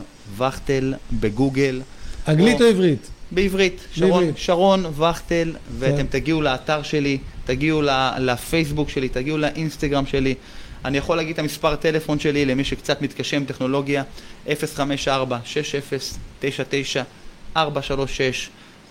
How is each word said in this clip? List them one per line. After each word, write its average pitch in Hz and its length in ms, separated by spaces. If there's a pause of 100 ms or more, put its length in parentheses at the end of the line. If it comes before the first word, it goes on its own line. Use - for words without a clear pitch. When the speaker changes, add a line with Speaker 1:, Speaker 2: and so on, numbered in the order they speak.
(380)
Speaker 1:
וכטל 135 560 (200)
בגוגל. 131 680 (460)
Speaker 2:
אנגלית 180 340
Speaker 1:
או 233 40
Speaker 2:
או 233 40
עברית? 185 380 (240)
Speaker 1:
בעברית. 185 480 (140)
שרון, 185 180
Speaker 2:
בעברית. 175 260
Speaker 1:
שרון 190 480
וכטל, 165 680 (260)
ואתם 135 180
Speaker 2:
כן. 139 120
Speaker 1:
תגיעו 143 320
לאתר 143 420
שלי, 143 340 (280)
תגיעו 151 360
ל-, 131 280 (100)
לפייסבוק 143 720
שלי, 131 200
תגיעו 143 280
לאינסטגרם 147 680
שלי. 131 280 (520)
אני 135 120
יכול 165 200
להגיד 160 160
את 160 60
המספר 151 360
טלפון 156 440
שלי 147 260
למי 131 180
שקצת 139 380
מתקשה 139 360
עם 139 80
טכנולוגיה, 139 580 (480)
אפס 151 240
חמש 139 320
ארבע, 131 380
שש - 300
אפס, - 420 (220)
תשע 139 300
תשע, 139 340 (540)
ארבע 147 240
שלוש 135 360
שש. 131 320 (420)